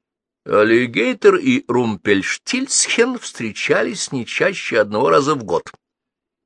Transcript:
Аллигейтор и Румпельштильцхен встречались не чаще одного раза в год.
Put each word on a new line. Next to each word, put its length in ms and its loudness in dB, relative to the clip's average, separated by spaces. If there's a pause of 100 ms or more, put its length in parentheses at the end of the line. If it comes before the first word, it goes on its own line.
(440)
Аллигейтор 880 2
и 340 0
Румпельштильцхен 1500 -2
встречались 920 -4
не 120 -4
чаще 560 -2
одного 300 2
раза 240 4
в 100 -6
год. 260 -4 (760)